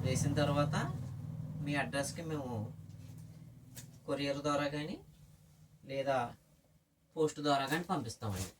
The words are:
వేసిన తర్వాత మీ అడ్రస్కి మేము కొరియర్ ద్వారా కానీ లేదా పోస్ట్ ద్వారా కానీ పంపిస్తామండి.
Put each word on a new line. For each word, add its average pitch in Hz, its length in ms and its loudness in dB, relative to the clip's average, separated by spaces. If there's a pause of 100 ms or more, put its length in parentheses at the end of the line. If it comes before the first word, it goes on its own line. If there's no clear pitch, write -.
వేసిన 139 300 4
తర్వాత 147 420 4 (880)
మీ 143 100 0
అడ్రస్కి 139 480 0
మేము 127 540 -4 (1300)
కొరియర్ 143 400 0
ద్వారా 143 220 4
కానీ 147 360 -4 (800)
లేదా 135 520 2 (800)
పోస్ట్ 156 240 4
ద్వారా 139 260 6
కానీ 160 180 2
పంపిస్తామండి. 107 760 -2